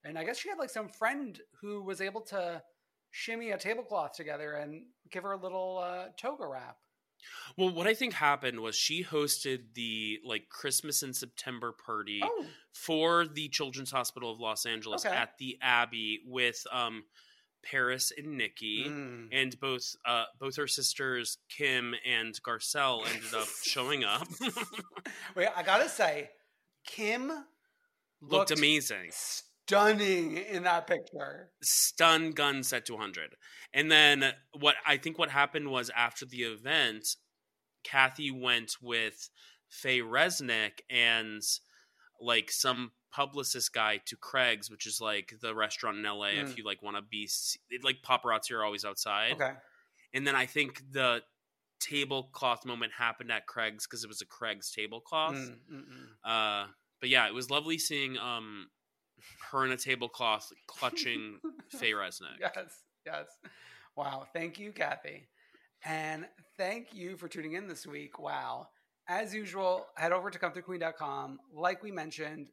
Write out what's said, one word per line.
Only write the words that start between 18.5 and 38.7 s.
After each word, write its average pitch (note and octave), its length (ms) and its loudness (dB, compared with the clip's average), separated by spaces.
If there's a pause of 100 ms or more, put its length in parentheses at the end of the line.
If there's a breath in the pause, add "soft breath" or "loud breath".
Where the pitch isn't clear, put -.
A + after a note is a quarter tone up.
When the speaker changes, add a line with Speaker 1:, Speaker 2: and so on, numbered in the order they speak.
Speaker 1:
Mm. B2+ 440 -8
Speaker 2:
and C3 280 0
both, C3 360 -2 (100)
uh, A#2+ 200 2 (140)
both C3+ 180 -4
her D3 100 -2
sisters, B2+ 720 0 (100)
Kim B2 460 0 (100)
and A2+ 380 0
Garcelle, A#2+ 680 0
ended A2+ 220 -6
up A2 140 0
Speaker 1:
<laughs> - 160 -8
Speaker 2:
showing C3+ 400 0
up. A2+ 240 2 (120)
<laughs> - 960 -6
Speaker 1:
Wait, F3+ 200 4
I E3+ 80 -2
gotta G#3 260 6
say, D3+ 400 0 (560)
Kim A#3 440 -2
Speaker 2:
Looked D4+ 220 -8 (720)
Speaker 1:
looked D3+ 300 4
Speaker 2:
amazing. D3 600 4
Speaker 1:
stunning G3 1300 2
in F#3+ 260 -4
that E3+ 240 2
picture. D#3+ 600 -4 (120)
Speaker 2:
Stun D#3+ 720 6
gun C#3+ 320 2
set B2 220 -2
to A#2+ 100 -6
a - 20 -8
hundred. F2+ 380 -6 (380 loud breath)
And D#3 180 6
then C#3+ 420 10 (200)
what, C#3+ 220 6 (100)
I D3 100 8
think D#3 240 -4
what D#3 100 4
happened C#3+ 400 4
was B2 240 0
after A#2+ 320 0
the B2 180 -4
event, A#2 760 0 (640)
Kathy C3+ 480 4
went B2 500 2